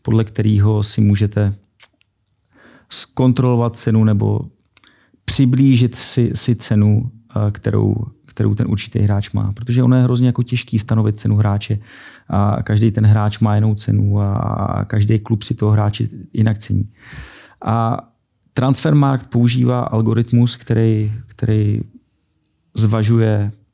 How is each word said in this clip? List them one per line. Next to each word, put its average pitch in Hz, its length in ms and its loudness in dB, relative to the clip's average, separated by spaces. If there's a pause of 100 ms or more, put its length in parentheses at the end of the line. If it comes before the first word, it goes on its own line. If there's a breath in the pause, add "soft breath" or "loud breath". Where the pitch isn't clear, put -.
podle 110 220 0
kterého 104 600 2
si - 180 -2
můžete 101 540 0 (1300 loud breath)
zkontrolovat 123 840 0
cenu 110 280 0
nebo 107 460 0 (760 soft breath)
přiblížit 127 680 2
si, - 400 -2
si 120 200 0
cenu, 107 560 0 (240)
eh, 104 160 0
kterou, 104 440 -2 (300)
kterou 104 300 -2
ten - 140 -2
určitý - 300 -4
hráč 101 320 0
má. 104 200 -2
Protože 120 320 -2
ono 123 120 4
je 127 80 4
hrozně 123 240 2
jako 120 160 0
těžký 117 360 -4
stanovit 107 380 0
cenu 107 180 0
hráče 104 440 0 (480 loud breath)
a 101 360 0
každý 107 280 0
ten 107 140 0
hráč 104 340 0
má 104 160 2
jinou 107 200 0
cenu 104 440 0
a, 101 140 -2
a - 520 -2
každý 107 340 0
klub 107 240 -2
si - 100 -4
toho 104 180 0
hráče 107 360 0 (260)
jinak 110 240 0
cení. 101 320 -4 (760 loud breath)
A 113 340 -2 (540)
Transfermarkt 139 760 0
používá 123 520 0
algoritmus, 117 720 0
který, 110 580 0 (140)
který 107 540 -2 (960)
zvažuje 110 760 2 (220)